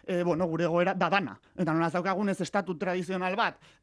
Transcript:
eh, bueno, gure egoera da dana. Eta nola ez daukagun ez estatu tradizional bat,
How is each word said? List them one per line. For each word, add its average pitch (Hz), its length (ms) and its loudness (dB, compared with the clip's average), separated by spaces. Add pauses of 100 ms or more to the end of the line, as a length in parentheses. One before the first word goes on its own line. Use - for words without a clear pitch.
eh, 175 180 0
bueno, 175 220 2
gure 165 200 0
egoera 175 280 2
da 185 160 0
dana. 156 300 -2 (160)
Eta 165 180 0
nola 165 140 2
ez 147 60 -4
daukagun 190 360 0
ez 190 120 -2
estatu 180 360 -2
tradizional 185 600 -2
bat, 208 200 0 (260)